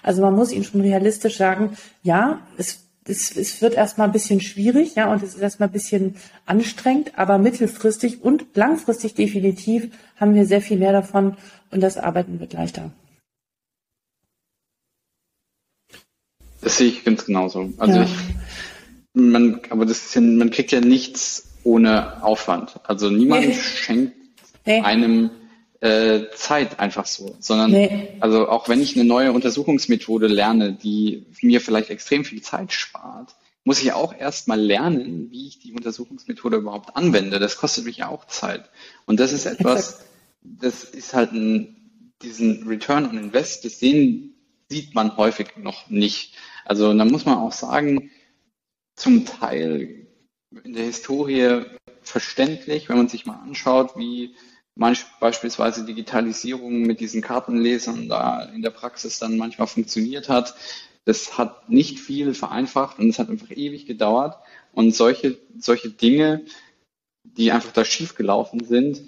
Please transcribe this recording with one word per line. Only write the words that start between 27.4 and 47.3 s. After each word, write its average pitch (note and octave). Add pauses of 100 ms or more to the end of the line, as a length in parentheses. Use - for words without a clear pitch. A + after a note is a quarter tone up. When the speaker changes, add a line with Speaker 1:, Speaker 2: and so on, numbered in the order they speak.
Speaker 1:
Nee. G2+
Speaker 2:
also A2
auch A#2
wenn A#2+
ich C#3
eine A#2+
neue B2
Untersuchungsmethode B2
lerne, G#2
die G#2+ (160)
mir A#2+
vielleicht G#2+
extrem C#3+
viel G#2+
Zeit -
spart, - (280)
muss C4+
ich -
auch -
erstmal A#2+
lernen, G#2+
wie C3+
ich -
die A#2
Untersuchungsmethode A#2+
überhaupt G#2
anwende. G#2+
Das G#2
kostet C3+
mich A#2
ja G2
auch -
Zeit. - (340)
Und G#2+
das C3
ist C#3
etwas, -
Speaker 1:
Exakt. - (360)
Speaker 2:
das -
ist -
halt A#2
ein, A2 (480)
diesen A2
Return C#3
on A2+
Invest, G#2
das A2
sehen, C3+ (360)
sieht D3
man G#2+
häufig G#2+
noch G2
nicht. G#2 (320)
Also G#2
da G#2+
muss C#3+
man C3+